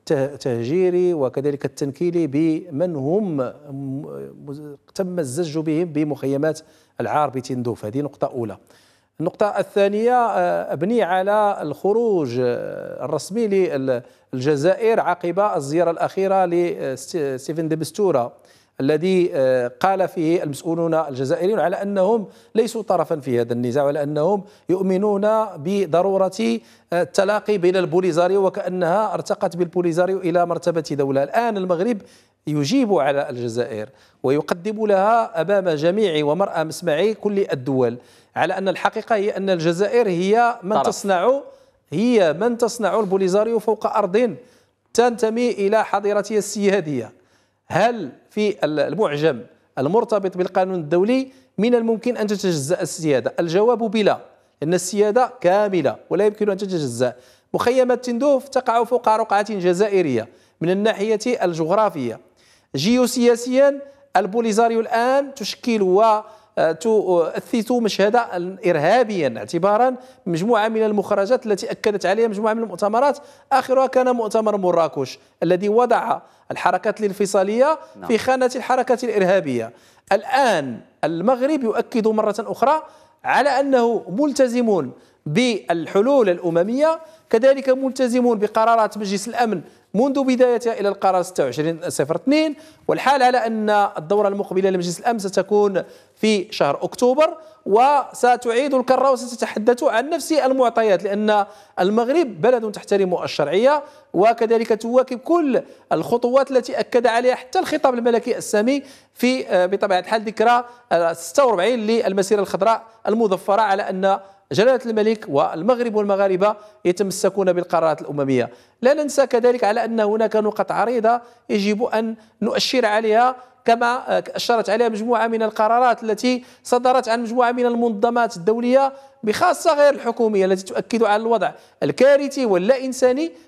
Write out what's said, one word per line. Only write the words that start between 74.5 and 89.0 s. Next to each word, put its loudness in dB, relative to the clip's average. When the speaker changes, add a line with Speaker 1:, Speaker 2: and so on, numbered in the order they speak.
Speaker 1:
مراكش 0
الذي 2
وضع 2
الحركات -2
الانفصالية 0
Speaker 2:
نعم. -18
Speaker 1:
في 2
خانة 0
الحركات 0
الإرهابية. 0
الآن 0
المغرب 0
يؤكد -2
مرة 0
أخرى 0
على 2
أنه 2
ملتزم 0
بالحلول 2
الأممية، 0
كذلك 4
ملتزم 2
بقرارات 2
مجلس -4